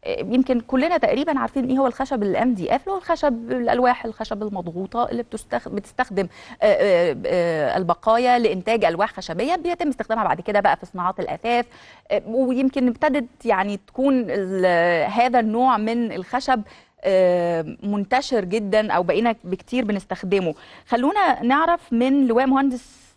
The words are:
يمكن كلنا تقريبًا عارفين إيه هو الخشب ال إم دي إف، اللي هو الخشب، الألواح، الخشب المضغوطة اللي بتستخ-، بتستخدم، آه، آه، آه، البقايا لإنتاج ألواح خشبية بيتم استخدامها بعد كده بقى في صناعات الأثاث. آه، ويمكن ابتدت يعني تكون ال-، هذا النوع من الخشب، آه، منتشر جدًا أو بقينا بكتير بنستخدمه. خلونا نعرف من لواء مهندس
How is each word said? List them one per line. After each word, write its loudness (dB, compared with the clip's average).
يمكن 0
كلنا 0
تقريبًا 0
عارفين -2
إيه 0
هو 2
الخشب -4
ال 0
إم 0
دي -2
إف، -2
اللي -8
هو -4
الخشب، -2
الألواح، 0
الخشب -8
المضغوطة -6
اللي -6
بتستخ-، -8
بتستخدم، -4
آه، 2
آه، 4
آه، 0
البقايا 2
لإنتاج -2
ألواح 0
خشبية -4
بيتم -4
استخدامها -4
بعد -2
كده 0
بقى 4
في -16
صناعات -6
الأثاث. -2
آه، 0
ويمكن 0
ابتدت -2
يعني 0
تكون 0
ال-، 2
هذا 2
النوع 2
من -2
الخشب، -4
آه، 2
منتشر -2
جدًا 0
أو 2
بقينا 2
بكتير -4
بنستخدمه. -2
خلونا 2
نعرف 0
من 2
لواء 2
مهندس -2